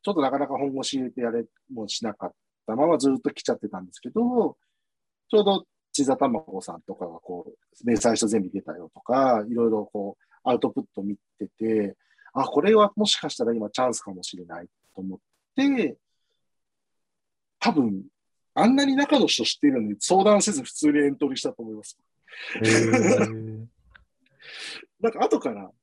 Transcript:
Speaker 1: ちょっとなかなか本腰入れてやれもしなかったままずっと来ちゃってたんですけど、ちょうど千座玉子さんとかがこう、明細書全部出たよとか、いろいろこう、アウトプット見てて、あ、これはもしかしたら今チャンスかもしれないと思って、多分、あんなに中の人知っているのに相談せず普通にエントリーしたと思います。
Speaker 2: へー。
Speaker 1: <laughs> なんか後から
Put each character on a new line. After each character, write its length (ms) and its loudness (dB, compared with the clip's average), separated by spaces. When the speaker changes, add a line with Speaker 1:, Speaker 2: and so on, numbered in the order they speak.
Speaker 1:
ち 60 -4
ょ 40 -2
っ 20 -2
と 60 2
な 100 2
か 80 -2
な 100 -2
か 80 -6
本 180 -4
腰 200 -6
入 100 -4
れ 60 -6
て 100 -10
や 100 -2
れ 140 -4
も 140 -10
し 180 -8
な 100 -6
か 140 -10
っ 40 -12
た 100 -4
ま 100 4
ま 120 4
ず 120 4
っ 100 0
と 100 -2
来 120 -16
ち 80 -2
ゃ 40 0
っ 40 -6
て 100 -10
た 120 -10
ん 60 -14
で 60 -20
す 60 -20
け 120 -14
ど、 460 0
ち 60 -2
ょ 60 8
う 40 2
ど 220 2
千 120 0
座 120 2
玉 240 0
子 200 -12
さ 140 -12
ん 80 -18
と 120 -14
か 120 -10
が 120 -16
こ 300 -12
う、 60 -20
明 120 2
細 200 2
書 120 -2
全 140 0
部 80 -8
出 120 -6
た 100 -12
よ 220 -14
と 60 -20
か、 480 2
い 60 -6
ろ 120 2
い 40 2
ろ 220 -2
こ 280 -6
う、 40 -20
ア 100 2
ウ 60 -2
ト 100 0
プ 120 -6
ッ 20 -10
ト 80 -8
見 140 -6
て 100 -10
て、 380 0
あ、 120 -2
こ 160 0
れ 140 4
は 200 6
も 120 0
し 100 0
か 120 -6
し 80 -8
た 80 -4
ら 100 0
今 160 -6
チ 100 -6
ャ 80 2
ン 60 -2
ス 80 -10
か 100 -14
も 100 -14
し 140 -12
れ 80 -16
な 180 -14
い 40 -18
と 60 -14
思 160 -10
っ 20 -20
て、 400 0
多 140 0
分、 320 0
あ 120 4
ん 100 6
な 80 4
に 100 2
中 240 4
の 80 6
人 180 0
知 120 -2
っ 40 -14
て 60 4
い 40 8
る 120 -2
の 60 -4
に 100 -6
相 240 2
談 200 6
せ 100 0
ず 100 -4
普 100 -14
通 200 2
に 60 2
エ 100 4
ン 80 -2
ト 100 0
リ 60 -2
ー 40 -4
し 60 -6
た 100 -2
と 100 -16
思 100 -10
い 20 -10
ま 80 -14
す。 160 -20
Speaker 2:
へ 40 -6
ー。 1080 2
Speaker 1:
<laughs> 1300 -20
な 100 2
ん 20 -18
か 120 0
後 160 2
か 100 -4
ら 200 -12